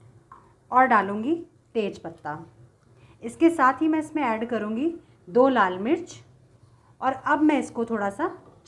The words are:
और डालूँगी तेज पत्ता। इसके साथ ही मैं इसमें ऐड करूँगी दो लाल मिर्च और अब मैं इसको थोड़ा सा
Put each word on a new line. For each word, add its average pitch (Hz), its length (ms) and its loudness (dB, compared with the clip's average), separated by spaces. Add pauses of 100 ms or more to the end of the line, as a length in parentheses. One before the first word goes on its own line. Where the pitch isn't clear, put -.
(720)
और 254 160 6
डालूँगी 214 480 0 (400)
तेज 208 240 -4
पत्ता। 156 400 -12 (840)
इसके 240 260 2
साथ 269 320 2
ही 320 60 2
मैं 311 120 0
इसमें 302 240 -4
ऐड 226 260 -2
करूँगी 220 380 -2 (400)
दो 240 200 6
लाल 196 320 2
मिर्च 262 360 -4 (840)
और 262 120 0
अब 285 280 -2
मैं 302 180 4
इसको 233 260 -6
थोड़ा 214 240 -4
सा - 200 -4 (380)